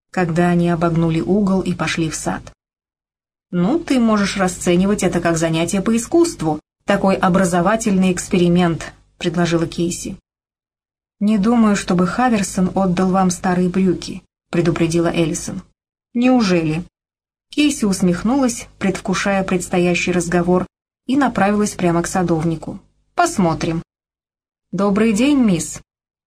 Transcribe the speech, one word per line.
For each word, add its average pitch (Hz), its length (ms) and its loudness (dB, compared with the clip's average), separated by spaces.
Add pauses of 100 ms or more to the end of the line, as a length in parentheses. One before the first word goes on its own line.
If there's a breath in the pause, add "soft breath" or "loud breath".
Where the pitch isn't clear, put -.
(120)
когда 175 380 0
они 175 200 2
обогнули 165 520 0
угол 190 400 0
и 175 140 -4
пошли 160 340 -4
в 147 60 -8
сад. - 360 -8 (1000)
"Ну, 185 280 0
ты 285 200 0
можешь 208 380 0
расценивать 185 680 0
это 175 160 0
как 170 180 0
занятие 165 440 -2
по 226 140 0
искусству, 233 680 0 (240)
такой 190 300 2
образовательный 185 1000 2
эксперимент", 175 800 0 (240)
предложила 170 500 -2
Кейси. - 500 -6 (1040)
"Не 214 180 2
думаю, 214 380 4
чтобы 180 320 0
Хаверсон 202 680 0
отдал 185 380 0
вам 185 180 2
старые 180 380 0
брюки", 185 560 -2 (280)
предупредила 165 560 0
Эллисон. 175 560 -4 (500)
"Неужели?" 185 680 2 (680)
Кейси 294 340 0
усмехнулась, 208 880 0 (100)
предвкушая 190 640 -2
предстоящий 175 680 0
разговор, 180 520 0 (400)
и 262 120 0
направилась 208 560 0
прямо 170 300 0
к 175 40 -6
садовнику. 170 720 -2 (360)
"Посмотрим". 170 680 0 (880)
"Добрый 202 400 2
день, 269 280 2
мисс". 202 420 0 (460)